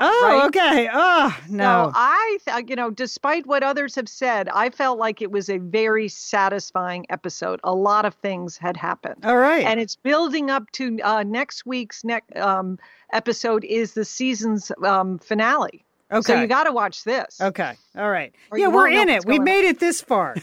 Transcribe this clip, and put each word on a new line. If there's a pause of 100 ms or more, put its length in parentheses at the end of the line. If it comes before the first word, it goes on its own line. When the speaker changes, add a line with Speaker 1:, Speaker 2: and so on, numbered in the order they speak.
Speaker 1:
Oh,
Speaker 2:
right?
Speaker 1:
okay.
Oh, (140)
no.
Speaker 2:
So
I,
th-,
you
know,
despite
what
others
have
said,
I
felt
like
it
was
a
very
satisfying
episode.
A
lot
of
things
had
happened.
Speaker 1:
All
right.
Speaker 2:
And
it's
building
up
to,
uh,
next
week's
ne-, (160)
um, (360)
episode
is
the
season's, (140)
um,
finale. (300)
So
Speaker 1:
Okay.
Speaker 2:
you
gotta
watch
this.
Speaker 1:
Okay. (260)
All
right. (200)
Speaker 2:
Or
Speaker 1:
Yeah,
Speaker 2:
you
Speaker 1:
we're
Speaker 2:
won't
know
Speaker 1:
in
Speaker 2:
what's
Speaker 1:
it.
We've
Speaker 2:
going
on.
Speaker 1:
made
it
this
far.